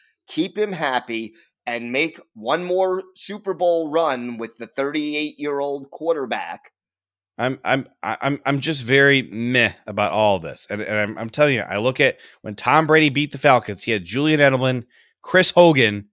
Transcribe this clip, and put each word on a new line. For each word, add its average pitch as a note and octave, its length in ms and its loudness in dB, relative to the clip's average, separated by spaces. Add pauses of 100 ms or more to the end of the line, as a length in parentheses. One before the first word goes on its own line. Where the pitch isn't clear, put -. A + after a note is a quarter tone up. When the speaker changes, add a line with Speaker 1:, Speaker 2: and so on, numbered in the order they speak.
(280)
Speaker 1:
keep F3+ 300 -4
him G#3 140 -2
happy, B2 640 -4 (320)
and A#2+ 240 -8
make D#3 280 -4 (140)
one C3 300 -4
more F#3 400 -2 (120)
Super G3 380 -10
Bowl E3 380 0
run B2+ 480 -2
with A2+ 180 -10
the A2+ 100 -14
thirty-eight-year-old C#3+ 1200 -4
quarterback. A#2 800 -6 (680)
Speaker 2:
I'm, B2+ 240 -2
I'm, B2+ 240 -2 (140)
I, A2 200 -4
I'm, C#3 260 -2
I'm C#3 140 0
just C#3+ 220 -4
very C#3 380 6
meh A#2 500 0 (140)
about G2+ 260 -2
all G2+ 280 2
this. D#2+ 320 -12
And, G#2 100 -6
and G#2+ 160 -4
I'm, G#2 220 -4
I'm A2+ 100 -8
telling D3 240 2
you, A2 80 0
I G2 160 -6
look B2 220 -2
at C3+ 180 4 (240)
when G#2+ 140 -10
Tom D3 320 2
Brady D#3 240 4
beat D3 200 -2
the - 60 -12
Falcons, B2 460 2
he A#2 80 -4
had G2+ 140 -2
Julian C#3+ 340 0
Edelman, C3 460 2 (360)
Chris - 300 2
Hogan, B2+ 600 4